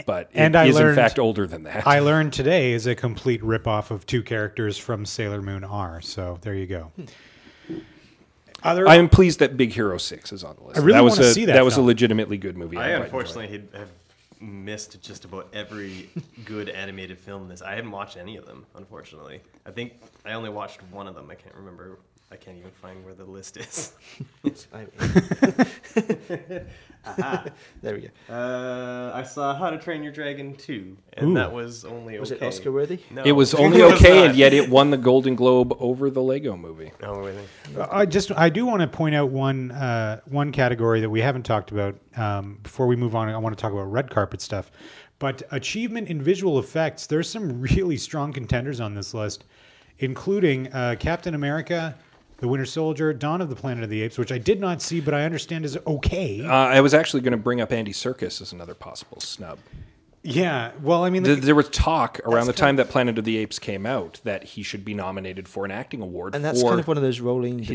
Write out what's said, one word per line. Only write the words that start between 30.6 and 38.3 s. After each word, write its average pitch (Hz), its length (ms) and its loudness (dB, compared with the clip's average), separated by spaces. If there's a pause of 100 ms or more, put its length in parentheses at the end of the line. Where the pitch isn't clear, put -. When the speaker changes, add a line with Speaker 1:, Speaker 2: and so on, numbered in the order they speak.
Speaker 3:
and 147 160 0
Speaker 2:
Ooh. 185 40 2
Speaker 3:
that 120 180 -2
was 117 320 -12
only 117 300 -14
okay. 107 60 -10
Speaker 4:
Was 107 100 -10
it 131 120 -8
Oscar 120 300 -6
worthy? 147 280 -4 (100)
Speaker 3:
No. 131 140 -14
Speaker 1:
It 143 80 6
was 139 220 4
Speaker 3:
<laughs> - 20 0
Speaker 1:
only 160 240 8
Speaker 3:
It 180 40 12
was 170 100 12
Speaker 1:
okay, 180 260 12
Speaker 3:
not. 165 80 10
Speaker 1:
and 127 80 4
yet 139 160 10
it 139 160 6
won 139 220 8
the 139 80 2
Golden 127 360 4
Globe 123 460 4
over 131 300 -2
the 131 120 -2
Lego 131 340 -4
Movie. 80 360 -16 (100)
Speaker 3:
Oh, 104 180 -10
really? 98 220 -12 (480)
Speaker 2:
I 196 160 2
just, 185 260 -2